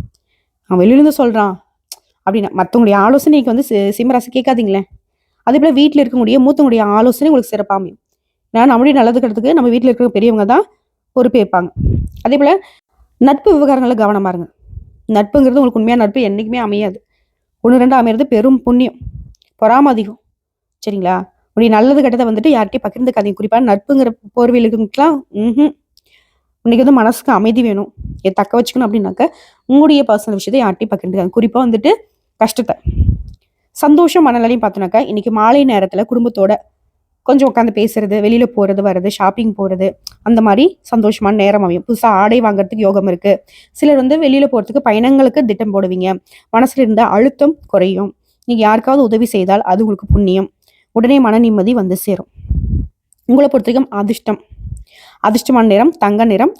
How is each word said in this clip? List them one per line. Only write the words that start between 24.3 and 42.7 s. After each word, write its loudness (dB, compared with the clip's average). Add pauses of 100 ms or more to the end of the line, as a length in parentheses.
போர்வையில் 2
இருக்கவங்களுக்குலாம், 0 (200)
ம்ஹும். 0 (920)
இன்னைக்கு 4
வந்து 4
மனசுக்கு 0
அமைதி 0
வேணும். -4 (280)
இதை -4
தக்க -4
வச்சுக்கணும் -2
அப்படின்னாக்க -4 (460)
உங்களுடைய 4
பர்சனல் -2
விஷயத்தை -2
யார்கிட்டயும் -4
பகிர்ந்துக்காங்க. -4
குறிப்பா 0
வந்துட்டு 0 (500)
கஷ்டத்தை. -2 (1000)
சந்தோஷம் 2
மனநிலையும் 0
பார்த்தோன்னாக்கா -2
இன்னைக்கு -6
மாலை 2
நேரத்துல 0
குடும்பத்தோட -2 (720)
கொஞ்சம் 2
உட்காந்து 0
பேசுறது, -2
வெளியில 2
போறது -2
வர்றது, -2
ஷாப்பிங் -2
போறது, -4 (360)
அந்த 2
மாதிரி 2 (200)
சந்தோஷமான -2
நேரம் 0
அமையும். -4
புதுசா -2
ஆடை 2
வாங்குறதுக்கு -2